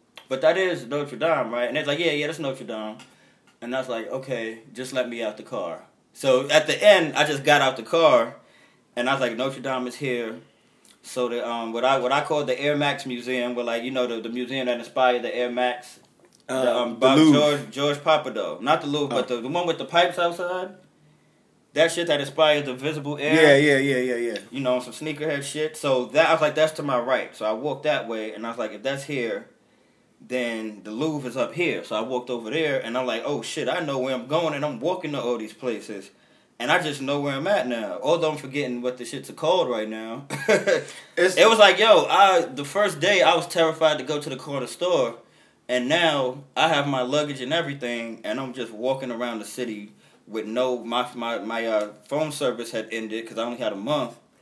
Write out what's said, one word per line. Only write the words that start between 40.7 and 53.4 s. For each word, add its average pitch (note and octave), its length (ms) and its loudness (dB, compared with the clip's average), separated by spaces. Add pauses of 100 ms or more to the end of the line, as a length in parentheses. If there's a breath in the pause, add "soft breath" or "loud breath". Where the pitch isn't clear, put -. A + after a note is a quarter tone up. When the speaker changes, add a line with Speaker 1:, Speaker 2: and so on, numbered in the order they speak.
Speaker 2:
It's F3+ 200 4
Speaker 1:
It F3 120 10
was A3 100 6
like, F#3+ 200 8
yo, G3+ 300 8
I, F#3 320 8
the C#3 240 -6
first F#3 340 0
day F#3 220 4
I E3 140 6
was D#3+ 120 -2
terrified D#3+ 520 2
to C3 40 -8
go D3 160 -4
to D3 100 -8
the C3+ 60 -6
corner C3 320 -6
store, D3 500 0 (500 soft breath)
and B2 220 -2
now C#3+ 540 2 (120)
I D3+ 120 4
have C#3+ 200 2
my C3+ 140 0
luggage C#3 400 -2
and B2+ 120 -6
everything, B2 680 -6
and A2 160 -4
I'm B2+ 140 -8
just A#2 180 -10
walking B2+ 400 -4
around A#2 280 -6
the G#2 60 -12
city A2 460 -10 (340 soft breath)
with G#2+ 220 -8
no, B2 360 -2
my, A#2+ 220 -2 (100)
my, A#2 240 -6
my, A2+ 280 -6
uh, G#2+ 220 0 (180)
phone D3+ 240 -2
service A#2+ 400 -4
had A2 220 -6
ended A2+ 340 -8
'cause A2 100 -12
I A2+ 60 -2